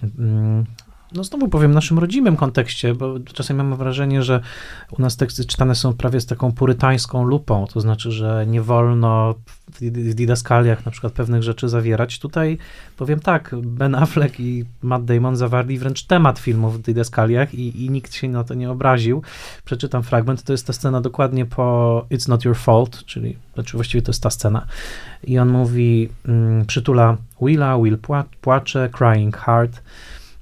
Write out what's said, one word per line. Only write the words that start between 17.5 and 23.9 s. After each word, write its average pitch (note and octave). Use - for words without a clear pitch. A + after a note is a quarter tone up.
i, B2
i C3
nikt C3+
się -
na B2
to A#2+
nie B2
obraził. B2+
Przeczytam B2+
fragment, A#2+
to C#3+
jest B2+
ta B2+
scena C3
dokładnie C3
po A#2+
It's B2+
Not A#2+
Your A#2+
Fault, A#2+
czyli, A#2
znaczy A#2+
właściwie A#2+